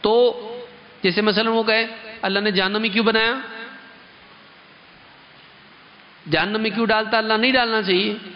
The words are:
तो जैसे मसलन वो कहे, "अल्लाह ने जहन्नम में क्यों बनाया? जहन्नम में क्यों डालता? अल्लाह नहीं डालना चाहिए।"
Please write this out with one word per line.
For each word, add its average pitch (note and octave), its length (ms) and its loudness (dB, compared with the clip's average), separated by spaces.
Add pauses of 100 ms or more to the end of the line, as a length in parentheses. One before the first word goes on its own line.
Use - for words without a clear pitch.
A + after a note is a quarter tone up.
तो A3+ 400 2 (600)
जैसे F#3 180 2
मसलन G#3+ 260 2
वो A3+ 160 2
कहे, A3 200 2 (400)
"अल्लाह G3 200 -2
ने G#3+ 80 0
जहन्नम G3 300 0
में A3 100 -2
क्यों G#3+ 140 0
बनाया? A3+ 380 2 (2750)
जहन्नम F3+ 340 0
में A3 100 0
क्यों A3 160 0
डालता? A3 300 2
अल्लाह A3 200 2
नहीं B3 160 2
डालना A3+ 280 2
चाहिए।" G3+ 400 0 (140)